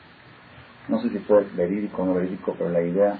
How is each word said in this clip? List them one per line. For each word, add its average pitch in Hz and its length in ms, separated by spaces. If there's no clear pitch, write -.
No 113 120
sé 117 100
si 101 100
fue 104 240
verídico 95 480
o 92 40
no 92 80
verídico, 92 420
pero 90 140
la 87 120
idea 98 380